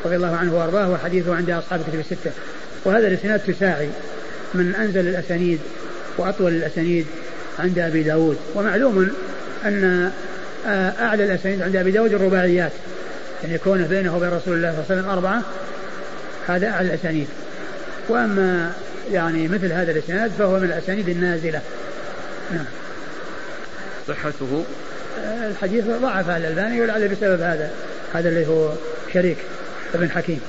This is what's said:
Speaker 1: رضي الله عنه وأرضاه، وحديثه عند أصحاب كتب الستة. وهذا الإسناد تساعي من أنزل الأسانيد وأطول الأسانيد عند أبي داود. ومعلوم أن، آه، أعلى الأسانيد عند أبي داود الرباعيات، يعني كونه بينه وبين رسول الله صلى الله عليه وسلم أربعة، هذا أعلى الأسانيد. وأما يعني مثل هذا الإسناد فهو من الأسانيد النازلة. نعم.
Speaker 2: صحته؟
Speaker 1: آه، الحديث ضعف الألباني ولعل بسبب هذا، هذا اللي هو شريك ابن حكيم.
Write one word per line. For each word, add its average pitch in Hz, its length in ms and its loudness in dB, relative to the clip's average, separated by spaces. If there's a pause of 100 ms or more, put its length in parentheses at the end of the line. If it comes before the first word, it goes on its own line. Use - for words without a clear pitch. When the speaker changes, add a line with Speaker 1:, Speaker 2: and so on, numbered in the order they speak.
Speaker 1:
رضي 175 120 2
الله 175 200 2
عنه 170 180 2
وأرضاه، 175 360 2
وحديثه 175 440 2
عند 175 160 0
أصحاب 170 320 -2
كتب 160 180 -2
الستة. 165 300 -4 (540)
وهذا 214 220 6
الإسناد 196 400 2
تساعي 175 420 2 (680)
من 180 200 2
أنزل 190 340 2
الأسانيد 175 520 0 (580)
وأطول 185 340 2
الأسانيد 165 540 2 (520)
عند 175 200 2
أبي 160 240 2
داود. 156 340 4 (180)
ومعلوم 202 560 4 (540)
أن، 185 460 4 (560)
آه، 190 340 2
أعلى 214 240 4
الأسانيد 190 380 0
عند 190 140 2
أبي 185 140 4
داود 214 240 4
الرباعيات، 180 580 4 (720)
يعني 165 140 -2
كونه 185 280 4
بينه 180 300 2
وبين 175 120 2
رسول 175 280 0
الله 170 140 2
صلى 160 100 -2
الله - 100 -4
عليه 190 100 2
وسلم 190 100 -4
أربعة، 196 320 2 (1040)
هذا 180 200 2
أعلى 185 200 0
الأسانيد. 160 380 0 (800)
وأما 190 640 2 (400)
يعني 165 360 2
مثل 185 240 0
هذا 165 200 0
الإسناد 175 460 0
فهو 190 200 4
من 190 60 2
الأسانيد 180 440 -2
النازلة. 170 520 0 (920)
نعم. 160 120 -4 (1400)
Speaker 2:
صحته؟ 143 560 -2 (600)
Speaker 1:
آه، 220 260 -4
الحديث 202 340 0
ضعف 220 460 0
الألباني 175 500 0
ولعل 214 280 2
بسبب 190 320 2
هذا، 156 300 0 (440)
هذا 170 140 2
اللي 165 180 4
هو 156 260 4 (420)
شريك 180 220 4 (580)
ابن 170 160 2
حكيم. 165 380 -2